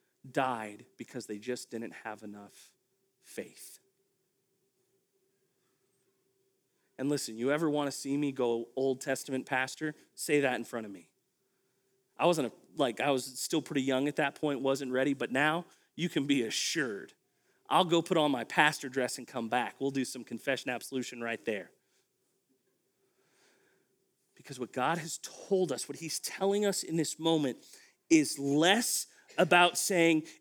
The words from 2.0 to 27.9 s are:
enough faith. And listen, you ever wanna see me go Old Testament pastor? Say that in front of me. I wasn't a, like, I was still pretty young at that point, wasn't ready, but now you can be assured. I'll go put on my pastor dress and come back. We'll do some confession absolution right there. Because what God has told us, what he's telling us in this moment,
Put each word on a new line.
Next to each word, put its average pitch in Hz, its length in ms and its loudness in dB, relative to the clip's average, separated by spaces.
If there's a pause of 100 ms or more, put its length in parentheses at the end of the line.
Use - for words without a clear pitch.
enough 104 480 -18 (520)
faith. - 560 -16 (3250)
And 135 100 -4
listen, 127 280 -4
you 120 140 -2
ever 156 200 0
wanna 147 200 -2
see 139 260 -6
me 147 140 -2
go 120 460 -2
Old 131 240 0
Testament 131 460 -4
pastor? 131 500 -4 (180)
Say 147 260 0
that 127 160 2
in 113 80 -6
front 113 220 -8
of 101 60 -12
me. 90 160 -18 (1080)
I 131 100 2
wasn't 139 260 2
a, - 0 - (240)
like, 123 240 2
I 139 100 2
was 131 300 -2
still 160 200 0
pretty 139 220 -2
young 131 240 2
at 147 100 -4
that 143 200 -2
point, 143 240 -2
wasn't 135 320 0
ready, 135 220 2
but 120 180 -4
now 156 340 2 (300)
you 160 120 0
can 143 180 -2
be 139 160 2
assured. 113 680 -4 (560)
I'll 175 160 4
go 170 180 2
put 165 140 0
on 151 140 4
my 120 140 -2
pastor 147 440 2
dress 127 300 -2
and 123 80 -14
come 117 220 -6
back. 120 320 -2
We'll 139 100 0
do 135 140 0
some 120 180 -10
confession 123 480 -6
absolution 123 520 -6
right 113 220 -6
there. 101 280 -4 (2750)
Because 131 240 -12
what 120 120 -8
God 147 260 0
has 160 200 -8
told 185 540 -2
us, - 160 -6
what 139 100 -10
he's 160 220 -8
telling 202 440 0
us 196 200 0
in 160 120 -2
this 156 220 0
moment, 156 400 2 (500)